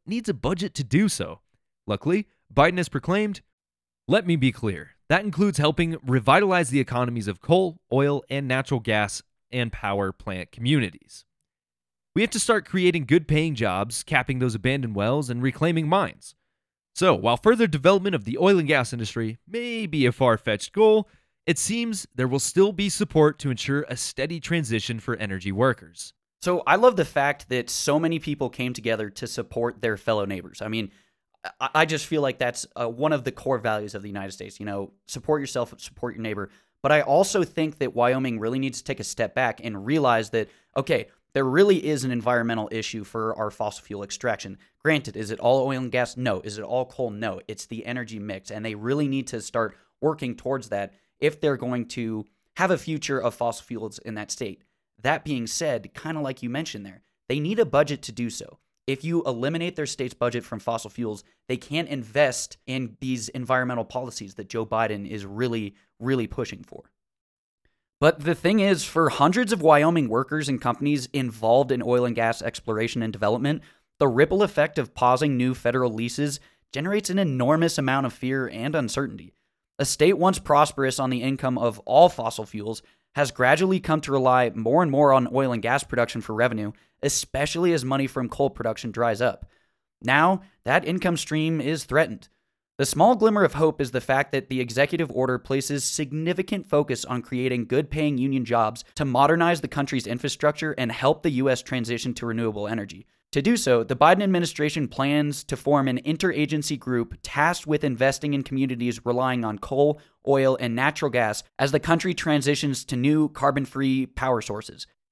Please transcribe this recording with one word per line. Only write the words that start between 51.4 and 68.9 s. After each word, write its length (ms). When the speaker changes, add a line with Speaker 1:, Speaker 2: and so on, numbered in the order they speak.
Speaker 2:
going 320
to 380
have 140
a 80
future 400
of 160
fossil 280
fuels 360
in 160
that 160
state. 320
That 200
being 220
said, 480
kinda 260
like 220
you 80
mentioned 360
there, 180
they 100
need 200
a 60
budget 360
to 100
do 200
so. 260
If 160
you 200
eliminate 520
their 100
state's 300
budget 280
from 160
fossil 300
fuels, 340
they 80
can't 320
invest 800
in 340
these 300
environmental 560
policies 500
that 140
Joe 160
Biden 420
is 180
really, 500
really 280
pushing 360
for. 280
But 220
the 120
thing 280
is, 220
for 280